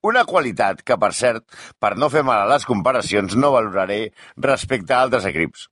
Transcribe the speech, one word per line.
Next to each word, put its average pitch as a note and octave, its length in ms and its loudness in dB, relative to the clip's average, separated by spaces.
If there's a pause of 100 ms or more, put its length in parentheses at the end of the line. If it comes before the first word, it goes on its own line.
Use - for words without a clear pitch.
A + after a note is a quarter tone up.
Una A#3 160 2
qualitat A#2+ 560 -2
que, B2 160 0
per F#2+ 240 0
cert, A#2 240 0 (320)
per G2+ 240 -2
no D3 80 2
fer C#3+ 160 2
mal A2 220 2
a A#2+ 80 2
les C#3+ 100 0
comparacions, G2+ 720 0
no C#3 160 4
valoraré G#2 540 0 (420)
respecte B2+ 480 -2
a B2+ 80 4
altres A2+ 240 0
equips D#2+ 440 -4